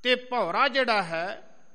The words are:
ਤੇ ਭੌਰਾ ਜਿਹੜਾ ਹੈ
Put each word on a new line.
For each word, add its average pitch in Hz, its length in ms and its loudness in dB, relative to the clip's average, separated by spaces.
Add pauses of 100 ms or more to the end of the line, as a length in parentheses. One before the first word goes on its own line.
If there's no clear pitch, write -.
ਤੇ 247 120 4
ਭੌਰਾ 240 520 0
ਜਿਹੜਾ 240 360 2
ਹੈ 165 540 -6 (180)